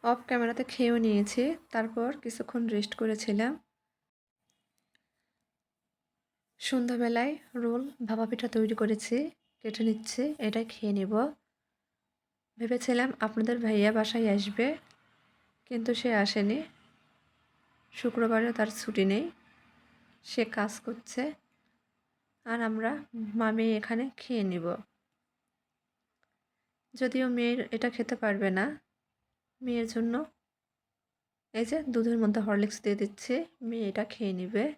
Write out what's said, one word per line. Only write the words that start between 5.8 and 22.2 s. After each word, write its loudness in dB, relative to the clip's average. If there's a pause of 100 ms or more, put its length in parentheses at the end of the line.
সন্ধ্যাবেলায় 2 (220)
রোল 0 (200)
ভাপা 0
পিঠা -2
তৈরি 2
করেছি, 0 (460)
কেটে -6
নিচ্ছি, 0 (160)
এটাই -2
খেয়ে -4
নিব। 0 (1400)
ভেবেছিলাম 0 (100)
আপনাদের 0
ভাইয়া 4
বাসায় 2
আসবে, 2 (1040)
কিন্তু -2
সে 0
আসেনি। 4 (1300)
শুক্রবারেও 2
তার 0
ছুটি 0
নেই, 2 (1000)
সে -2
কাজ -2
করছে। -8 (1200)